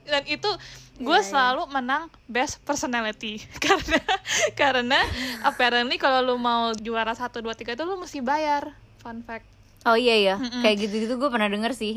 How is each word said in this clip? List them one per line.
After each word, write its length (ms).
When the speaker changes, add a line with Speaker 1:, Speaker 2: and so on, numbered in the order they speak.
Speaker 1:
dan 220
itu 180
gue 140
Speaker 2:
Iya, 80
iya. 80
Speaker 1:
selalu 460
menang 320
best 340
personality. 880
<laughs> 80
Karena, 400
karena 460
apparently 560
kalau 260
lu 140
mau 380
juara 380
satu, 280
dua, 120
tiga 200
itu 80
lu 160
mesti 240
bayar. 480
Fun 240
fact. 280
Speaker 3:
Oh 160
iya, 160
iya. 240
Speaker 1:
Mm-mm. 240
Speaker 3:
Kayak 180
gitu-gitu 360
gue 120
pernah 220
denger 240
sih, 240